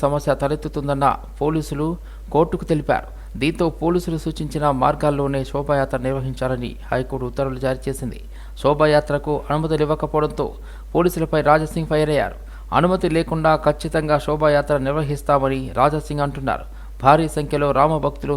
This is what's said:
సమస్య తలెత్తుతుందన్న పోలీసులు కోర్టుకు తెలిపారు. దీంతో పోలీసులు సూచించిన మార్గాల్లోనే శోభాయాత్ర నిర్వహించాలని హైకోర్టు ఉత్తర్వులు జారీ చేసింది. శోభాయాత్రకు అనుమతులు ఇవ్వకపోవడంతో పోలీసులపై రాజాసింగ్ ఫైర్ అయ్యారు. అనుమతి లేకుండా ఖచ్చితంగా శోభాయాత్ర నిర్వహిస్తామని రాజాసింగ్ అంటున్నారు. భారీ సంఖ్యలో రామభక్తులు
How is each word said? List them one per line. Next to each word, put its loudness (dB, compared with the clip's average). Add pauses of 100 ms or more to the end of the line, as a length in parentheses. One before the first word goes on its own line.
సమస్య 0
తలెత్తుతుందన్న -2 (360)
పోలీసులు 0 (440)
కోర్టుకు 2
తెలిపారు. 0 (340)
దీంతో 2 (160)
పోలీసులు 0
సూచించిన -4 (160)
మార్గాల్లోనే 2
శోభాయాత్ర 0
నిర్వహించాలని -2 (180)
హైకోర్టు -2
ఉత్తర్వులు -4
జారీ 0
చేసింది. -6 (420)
శోభాయాత్రకు 2 (160)
అనుమతులు 0
ఇవ్వకపోవడంతో 0 (480)
పోలీసులపై 2 (100)
రాజాసింగ్ 2
ఫైర్ 2
అయ్యారు. 0 (400)
అనుమతి 4 (100)
లేకుండా 2 (140)
ఖచ్చితంగా 2 (100)
శోభాయాత్ర 4 (120)
నిర్వహిస్తామని 0 (180)
రాజాసింగ్ 2
అంటున్నారు. -4 (380)
భారీ 6 (100)
సంఖ్యలో 0 (120)
రామభక్తులు 2